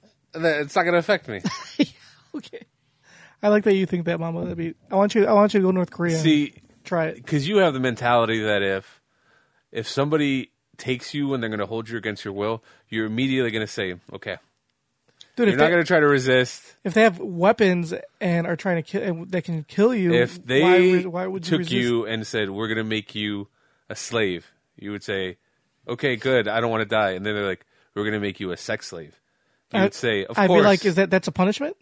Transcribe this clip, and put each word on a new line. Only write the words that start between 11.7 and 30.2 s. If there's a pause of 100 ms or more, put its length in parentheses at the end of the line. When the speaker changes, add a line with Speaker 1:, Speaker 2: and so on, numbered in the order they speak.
Speaker 1:
you
against
your
will, (280)
you're
immediately
gonna
say, (180)
"Okay." (1000)
Speaker 2:
Dude,
Speaker 1:
You're
Speaker 2:
if
Speaker 1:
not
Speaker 2:
they,
Speaker 1:
gonna
try
to
resist. (220)
Speaker 2:
if
they
have
weapons (260)
and
are
trying
to
kill,
and
that
can
kill
you,
Speaker 1:
If
they
Speaker 2:
why (100)
would,
why
would
you
Speaker 1:
took
Speaker 2:
resist?
Speaker 1:
you
and
said,
"We're
gonna
make
you (400)
a
slave," (300)
you
would
say, (500)
"Okay,
good.
I
don't
wanna
die."
And
then
they're
like, (300)
"We're
gonna
make
you
a
sex
slave." (540)
You
Speaker 2:
I,
Speaker 1:
would
say,